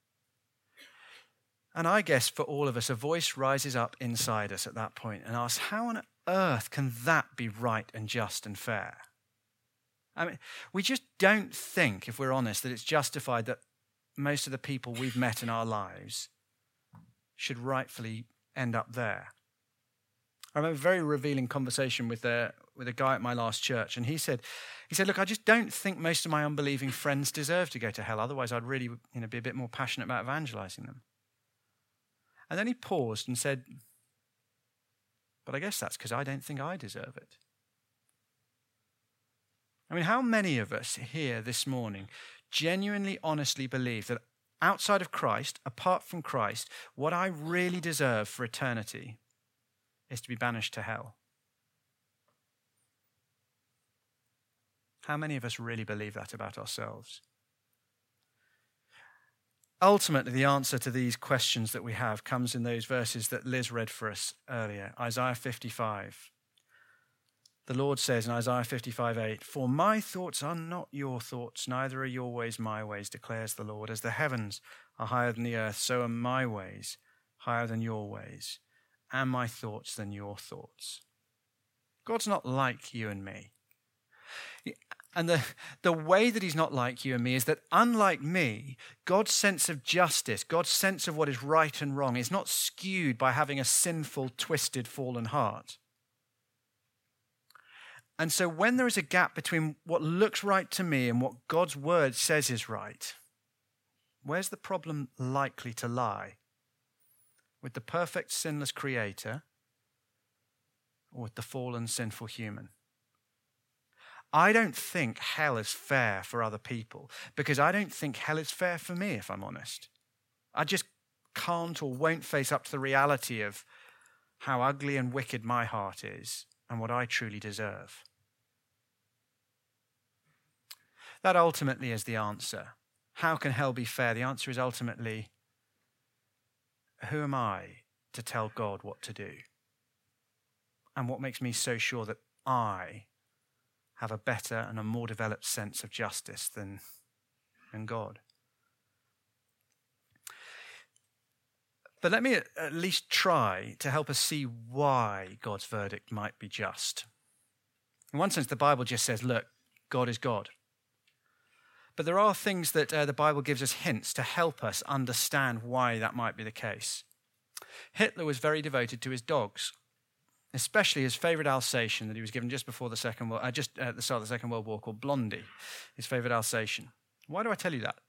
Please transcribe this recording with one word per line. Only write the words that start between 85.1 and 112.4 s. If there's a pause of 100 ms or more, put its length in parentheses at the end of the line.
And
the, (380)
the
way
that
he's
not
like
you
and
me
is
that,
unlike
me, (280)
God's
sense
of
justice,
God's
sense
of
what
is
right
and
wrong,
is
not
skewed
by
having
a
sinful,
twisted,
fallen
heart. (2500)
And
so
when
there
is
a
gap
between
what
looks
right
to
me
and
what
God's
word
says
is
right, (1080)
where's
the
problem (100)
likely
to
lie? (1200)
With
the
perfect,
sinless
creator (1700)
or
with
the
fallen,
sinful
human? (1600)